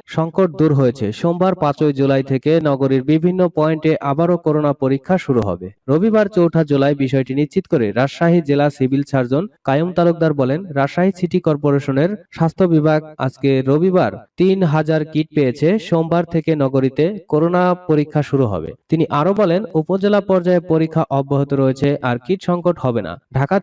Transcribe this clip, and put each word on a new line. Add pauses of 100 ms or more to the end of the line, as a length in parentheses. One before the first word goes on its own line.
(160)
সংকট (100)
দূর
হয়েছে। (160)
সোমবার (100)
পাঁচই
জুলাই
থেকে (180)
নগরীর
বিভিন্ন (160)
পয়েন্টে (200)
আবারও
করোনা (120)
পরীক্ষা (100)
শুরু
হবে। (240)
রবিবার
চৌঠা
জুলাই
বিষয়টি
নিশ্চিত
করে (140)
রাজশাহী (100)
জেলা (100)
সিভিল
সার্জন (240)
কায়ুম
তালুকদার
বলেন, (200)
রাজশাহী
সিটি
কর্পোরেশনের (260)
স্বাস্থ্য
বিভাগ (260)
আজকে (200)
রবিবার (280)
তিন (160)
হাজার (120)
কিট
পেয়েছে। (220)
সোমবার (100)
থেকে (120)
নগরীতে (260)
করোনা (260)
পরীক্ষা
শুরু
হবে। (220)
তিনি (140)
আরও (100)
বলেন, (200)
উপজেলা
পর্যায়ে (100)
পরীক্ষা (160)
অব্যাহত (100)
রয়েছে, (220)
আর
কিট
সংকট
হবে
না। (240)
ঢাকা